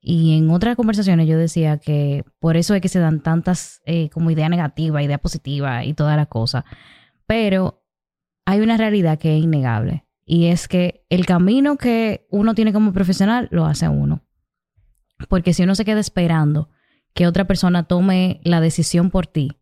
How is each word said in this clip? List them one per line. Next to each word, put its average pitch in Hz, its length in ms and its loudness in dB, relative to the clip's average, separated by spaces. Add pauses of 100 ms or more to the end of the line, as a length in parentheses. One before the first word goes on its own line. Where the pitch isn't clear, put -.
Y 160 360 2
en 160 140 4
otras 202 240 2
conversaciones 202 540 2
yo 160 100 2
decía 160 400 0
que 147 460 -2 (160)
por 160 160 2
eso 170 180 0
es 196 60 0
que 180 80 -2
se 185 100 -2
dan 160 240 0
tantas, 165 640 -4
eh, 160 240 -2
como 165 220 -2
idea 156 160 0
negativa, 156 540 -2
idea 143 160 -2
positiva 139 680 -6
y 151 100 -4
toda 151 220 0
la 151 100 0
cosa. 117 380 -4 (640)
Pero 202 580 -2 (600)
hay 202 160 0
una 226 160 2
realidad 202 420 0
que 156 180 0
es 156 80 2
innegable. 131 600 -2 (220)
Y 170 200 2
es 175 200 0
que 180 420 -2
el 180 160 0
camino 233 520 2
que 226 540 -2
uno 214 240 0
tiene 220 180 2
como 208 200 2
profesional 196 600 0
lo 165 120 0
hace 156 240 -2
uno. 143 340 -2 (1040)
Porque 175 260 2
si 180 80 0
uno 190 140 2
se 220 80 -4
queda 214 160 -2
esperando 156 680 0 (460)
que 175 140 2
otra 180 180 -2
persona 180 380 0
tome 185 580 0
la 170 180 2
decisión 170 500 0
por 160 180 -2
ti 147 320 -4